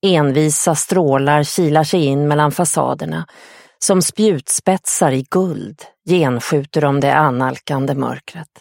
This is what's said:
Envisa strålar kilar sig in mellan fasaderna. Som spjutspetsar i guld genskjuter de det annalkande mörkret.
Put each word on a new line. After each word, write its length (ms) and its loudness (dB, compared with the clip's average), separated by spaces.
Envisa 680 2
strålar 680 2
kilar 400 2
sig 200 0
in 240 0
mellan 240 2
fasaderna. 760 -4
Som 240 2
spjutspetsar 1080 0
i 180 -2
guld 520 -4
genskjuter 720 0
de 200 2
det 140 2
annalkande 800 -2
mörkret. 540 -8